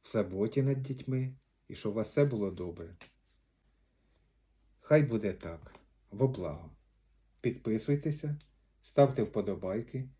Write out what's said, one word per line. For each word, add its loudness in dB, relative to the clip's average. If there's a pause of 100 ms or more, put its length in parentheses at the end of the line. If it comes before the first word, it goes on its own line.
в -16
заботі 0
над 2
дітьми -4 (320)
і -12
щоб -4
у -8
вас -2
все 6
було 0
добре. -10 (1800)
Хай 6
буде 0
так, -12 (360)
во 2
благо. -6 (720)
Підписуйтеся, -2 (460)
ставте 4
вподобайки -4 (100)